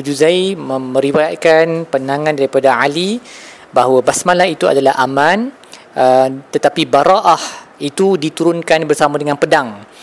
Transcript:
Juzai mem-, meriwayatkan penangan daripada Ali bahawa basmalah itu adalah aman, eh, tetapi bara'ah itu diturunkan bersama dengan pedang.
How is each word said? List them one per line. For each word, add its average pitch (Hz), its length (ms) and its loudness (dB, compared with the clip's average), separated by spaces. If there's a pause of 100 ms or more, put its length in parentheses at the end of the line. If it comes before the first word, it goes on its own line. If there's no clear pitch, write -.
Juzai 170 480 0
mem-, 131 400 -6
meriwayatkan 160 960 0
penangan 139 480 -4
daripada 131 400 2
Ali 165 400 -2 (560)
bahawa 127 320 2
basmalah 180 400 0
itu 170 240 -2
adalah 135 320 2
aman, 151 480 0 (480)
eh, 131 300 4 (260)
tetapi 151 320 0
bara'ah 165 560 2 (400)
itu 190 320 -2
diturunkan 165 720 0
bersama 147 320 0
dengan 143 240 -2
pedang. 135 400 0 (220)